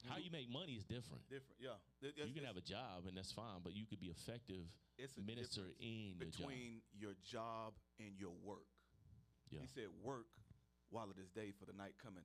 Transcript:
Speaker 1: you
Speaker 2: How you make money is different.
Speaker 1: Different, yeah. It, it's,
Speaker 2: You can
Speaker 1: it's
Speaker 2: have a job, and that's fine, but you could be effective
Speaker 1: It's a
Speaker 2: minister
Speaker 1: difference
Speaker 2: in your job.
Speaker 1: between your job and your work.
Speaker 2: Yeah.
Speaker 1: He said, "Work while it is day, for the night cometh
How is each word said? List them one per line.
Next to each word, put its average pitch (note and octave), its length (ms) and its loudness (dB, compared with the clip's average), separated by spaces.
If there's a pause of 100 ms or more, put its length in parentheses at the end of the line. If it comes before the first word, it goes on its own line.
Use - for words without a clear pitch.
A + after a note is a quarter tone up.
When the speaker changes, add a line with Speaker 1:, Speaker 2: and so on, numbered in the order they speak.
Speaker 1:
you B2 60 -2
Speaker 2:
How D3+ 80 4
you F3+ 120 0
make D3 180 2
money C#3+ 280 2
is G2+ 80 0
different. A#2+ 440 -2
Speaker 1:
Different, C3+ 320 -4
yeah. A#2+ 160 0 (240)
It, C#3+ 160 0
it's, D3 120 4
Speaker 2:
You B2+ 60 0
can D3+ 100 2
Speaker 1:
it's - 20 2
Speaker 2:
have G#2+ 100 0
a F2+ 80 4
job, F#2+ 420 2
and F#2 100 2
that's F#2 160 2
fine, G#2 300 0
but E2+ 120 2
you G#2 120 4
could G#2 140 -2
be F#2 80 2
effective F#2 600 0 (280)
Speaker 1:
It's C3 200 -4
a A2+ 60 -2
Speaker 2:
minister A2+ 400 2
Speaker 1:
difference F#2 180 -4
Speaker 2:
in A2 380 2
your F2 100 2
job. D#2+ 100 0
Speaker 1:
between A#2 440 0 (100)
your G2+ 220 -2 (100)
job A2+ 500 2 (240)
and G#2 200 -4
your F#2+ 140 2 (100)
work. F#2 260 -4 (840)
Speaker 2:
Yeah. D#2 100 0
Speaker 1:
He C3+ 60 0
said, B2+ 220 0 (140)
"Work B2 260 2 (600)
while G#2+ 200 2
it F#2 80 -4
is F#2+ 120 -6
day, G#2 220 2
for G2 140 -12
the F#2+ 60 -6
night G2 260 -4
cometh F#2 260 -8